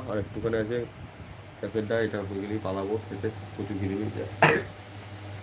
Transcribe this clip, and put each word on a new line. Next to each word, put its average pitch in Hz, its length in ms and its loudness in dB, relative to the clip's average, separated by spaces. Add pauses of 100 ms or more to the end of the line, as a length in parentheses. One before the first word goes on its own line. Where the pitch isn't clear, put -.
আর 107 100 0
একটুখানি 110 380 0
আছে 110 220 2 (800)
ক্যাসেটটা, 107 420 2
এটা 107 180 4 (100)
হয়ে 98 140 -2
গেলেই 104 200 0
পালাবো, 98 320 0 (180)
এতে 98 160 0 (260)
প্রচুর 101 260 -2
ঘিরে 98 140 2
ঘিরে। 104 300 -2 (1200)